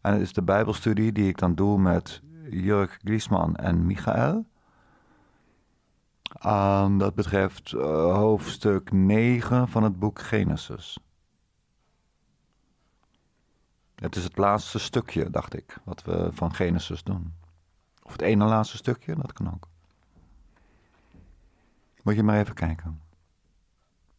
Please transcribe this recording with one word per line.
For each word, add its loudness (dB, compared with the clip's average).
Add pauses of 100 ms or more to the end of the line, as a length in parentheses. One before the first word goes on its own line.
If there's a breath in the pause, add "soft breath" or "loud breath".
En 0
het 2
is -4
de -2
Bijbelstudie 2
die 2
ik -2
dan 2
doe 2
met 0 (280)
Jörg -2
Griesman -2
en 0
Michael. -2 (1900 soft breath)
Ehm, 4
dat 2
betreft, 0
eh, -2 (340)
hoofdstuk 2
negen 4
van 0
het 0
boek -4
Genesis. -4 (3000)
Het -8
is -4
het -10
laatste 0
stukje, -4
dacht -6
ik, -16
wat -14
we -2
van -4
Genesis -2
doen. -8 (680)
Of -20
het -10
ene 2
laatste 0
stukje, -6
dat -8
kan -8
ook. -14 (2250 soft breath)
Moet 2
je 2
maar 6
even 0
kijken. -6 (1200)